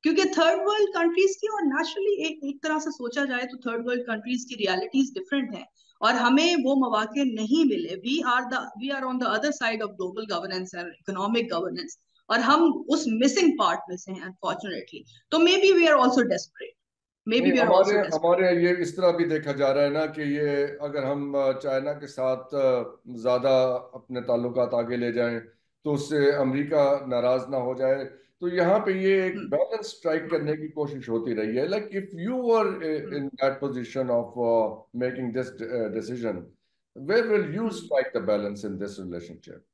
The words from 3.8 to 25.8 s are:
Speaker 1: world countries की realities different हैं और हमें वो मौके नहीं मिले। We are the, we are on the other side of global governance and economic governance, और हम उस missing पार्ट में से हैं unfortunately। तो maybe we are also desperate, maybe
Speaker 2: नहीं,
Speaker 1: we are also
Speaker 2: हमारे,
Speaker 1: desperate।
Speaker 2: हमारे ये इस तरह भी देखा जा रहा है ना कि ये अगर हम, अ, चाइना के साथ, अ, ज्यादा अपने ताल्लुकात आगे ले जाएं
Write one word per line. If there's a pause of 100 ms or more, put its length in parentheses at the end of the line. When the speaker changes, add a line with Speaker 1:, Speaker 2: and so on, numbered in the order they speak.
Speaker 1:
world
countries
की
realities
different
हैं (340)
और
हमें
वो
मौके (120)
नहीं
मिले।
We
are
the,
we
are
on
the
other
side
of
global
governance
and
economic
governance, (280)
और
हम
उस
missing
पार्ट (100)
में
से
हैं
unfortunately। (260)
तो
maybe
we
are
also
desperate, (540)
maybe
Speaker 2:
नहीं,
Speaker 1:
we
are
also
Speaker 2:
हमारे,
Speaker 1:
desperate।
Speaker 2:
हमारे
ये
इस
तरह
भी
देखा
जा
रहा
है
ना
कि
ये
अगर
हम,
अ,
चाइना
के
साथ,
अ, (120)
ज्यादा (180)
अपने
ताल्लुकात
आगे
ले
जाएं (440)